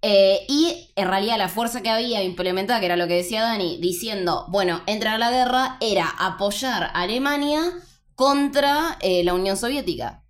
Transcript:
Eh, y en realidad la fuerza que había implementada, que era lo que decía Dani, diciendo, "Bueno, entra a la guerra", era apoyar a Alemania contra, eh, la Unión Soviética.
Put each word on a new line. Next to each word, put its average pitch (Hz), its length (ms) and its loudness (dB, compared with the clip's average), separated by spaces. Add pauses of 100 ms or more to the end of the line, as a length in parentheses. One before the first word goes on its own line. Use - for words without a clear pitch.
Eh, 220 360 6 (100)
y 320 460 0
en 196 120 0
realidad 202 300 0
la 196 120 0
fuerza 233 340 -4
que 226 60 -4
había 226 340 0
implementada, 185 560 -2
que 190 80 -2
era 175 100 2
lo 175 100 0
que 175 80 2
decía 180 280 0
Dani, 202 360 -2
diciendo, 180 720 -2
"Bueno, 180 380 0
entra 214 260 -2
a 220 60 -2
la 233 120 2
guerra", 254 480 0
era 190 280 0 (120)
apoyar 202 640 -2
a - 160 -4
Alemania 285 600 0 (540)
contra, 285 880 2
eh, 180 220 2
la 175 100 2
Unión 190 240 0
Soviética. 180 720 -4